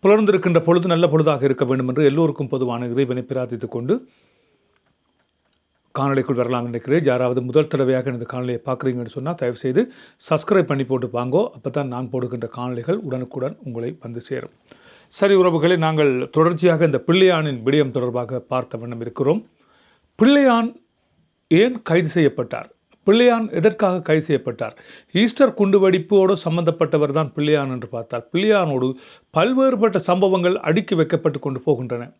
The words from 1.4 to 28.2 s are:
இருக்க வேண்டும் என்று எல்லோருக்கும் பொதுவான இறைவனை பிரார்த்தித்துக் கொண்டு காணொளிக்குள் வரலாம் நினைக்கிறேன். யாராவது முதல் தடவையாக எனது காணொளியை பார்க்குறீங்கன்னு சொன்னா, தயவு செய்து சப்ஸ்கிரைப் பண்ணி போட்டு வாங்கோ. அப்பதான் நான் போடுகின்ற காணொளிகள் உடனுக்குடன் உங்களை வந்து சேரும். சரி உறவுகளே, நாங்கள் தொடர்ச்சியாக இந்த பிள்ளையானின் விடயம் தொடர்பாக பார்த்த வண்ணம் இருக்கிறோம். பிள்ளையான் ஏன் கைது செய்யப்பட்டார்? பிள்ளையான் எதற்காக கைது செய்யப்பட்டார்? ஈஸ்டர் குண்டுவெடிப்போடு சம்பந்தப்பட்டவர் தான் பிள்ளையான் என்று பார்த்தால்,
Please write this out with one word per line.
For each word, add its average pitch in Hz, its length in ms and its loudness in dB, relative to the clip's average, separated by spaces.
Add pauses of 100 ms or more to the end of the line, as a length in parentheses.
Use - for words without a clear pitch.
இருக்க 131 220 0
வேண்டும் 127 240 -2
என்று 131 160 0
எல்லோருக்கும் 143 440 0
பொதுவான 123 380 -4
இறைவனை 123 360 -2
பிரார்த்தித்துக் 123 480 -6
கொண்டு 127 240 -2 (2000)
காணொளிக்குள் 135 400 -2
வரலாம் 120 300 -2
நினைக்கிறேன். 123 400 -2
யாராவது 127 380 0
முதல் 127 240 0
தடவையாக 131 440 -2
எனது 120 220 -8
காணொளியை 123 320 -6
பார்க்குறீங்கன்னு 127 420 -4
சொன்னா, 135 260 -8
தயவு 123 240 -4
செய்து 165 360 -2 (380)
சப்ஸ்கிரைப் 160 400 0
பண்ணி 139 140 -2
போட்டு 127 220 -4
வாங்கோ. 127 440 -2
அப்பதான் 135 360 -6
நான் 123 240 -8
போடுகின்ற 120 460 -6
காணொளிகள் 123 400 -4
உடனுக்குடன் 127 680 -8
உங்களை 123 360 -10
வந்து 117 200 -14
சேரும். - 340 -12 (540)
சரி 202 260 2
உறவுகளே, 175 440 4
நாங்கள் 151 520 0
தொடர்ச்சியாக 165 540 2
இந்த 139 220 0
பிள்ளையானின் 165 560 2
விடயம் 139 280 2
தொடர்பாக 123 500 -4
பார்த்த 123 380 -6
வண்ணம் 117 220 -12
இருக்கிறோம். 139 420 -2 (760)
பிள்ளையான் 254 540 4 (760)
ஏன் 220 340 2
கைது 165 260 0
செய்யப்பட்டார்? 131 640 -2 (360)
பிள்ளையான் 226 460 4
எதற்காக 185 500 2
கைது 156 200 2
செய்யப்பட்டார்? 120 500 -4 (400)
ஈஸ்டர் 226 420 2
குண்டுவெடிப்போடு 190 880 4
சம்பந்தப்பட்டவர் 160 680 0
தான் 151 220 -2
பிள்ளையான் 147 360 0
என்று 120 180 -8
பார்த்தால், 117 440 -10